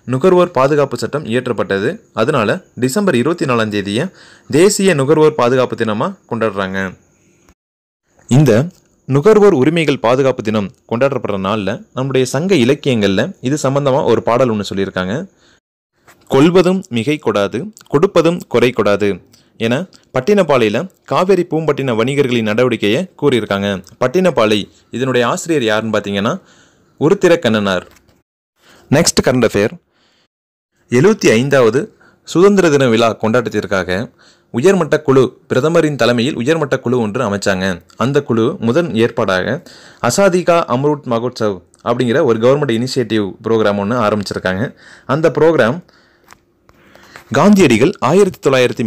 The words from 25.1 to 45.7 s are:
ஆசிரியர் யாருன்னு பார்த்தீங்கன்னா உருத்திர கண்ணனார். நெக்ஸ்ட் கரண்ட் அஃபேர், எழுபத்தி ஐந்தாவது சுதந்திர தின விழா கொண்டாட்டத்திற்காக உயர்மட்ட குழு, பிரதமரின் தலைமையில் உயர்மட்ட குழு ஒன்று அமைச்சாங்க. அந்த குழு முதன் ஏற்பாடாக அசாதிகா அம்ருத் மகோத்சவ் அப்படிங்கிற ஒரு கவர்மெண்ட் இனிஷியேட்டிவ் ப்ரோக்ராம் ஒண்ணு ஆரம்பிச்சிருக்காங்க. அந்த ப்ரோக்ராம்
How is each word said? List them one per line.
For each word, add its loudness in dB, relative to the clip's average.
ஆசிரியர் -2
யாருன்னு -2
பார்த்தீங்கன்னா -2
உருத்திர 2
கண்ணனார். 0
நெக்ஸ்ட் 2
கரண்ட் 2
அஃபேர், 0
எழுபத்தி 2
ஐந்தாவது 2
சுதந்திர 2
தின 2
விழா 2
கொண்டாட்டத்திற்காக -2
உயர்மட்ட 2
குழு, 4
பிரதமரின் 0
தலைமையில் 0
உயர்மட்ட -2
குழு -2
ஒன்று -6
அமைச்சாங்க. -2
அந்த 0
குழு 0
முதன் -2
ஏற்பாடாக -2
அசாதிகா 2
அம்ருத் -2
மகோத்சவ் -4
அப்படிங்கிற 0
ஒரு 2
கவர்மெண்ட் 2
இனிஷியேட்டிவ் -2
ப்ரோக்ராம் 0
ஒண்ணு -2
ஆரம்பிச்சிருக்காங்க. -2
அந்த 2
ப்ரோக்ராம் 2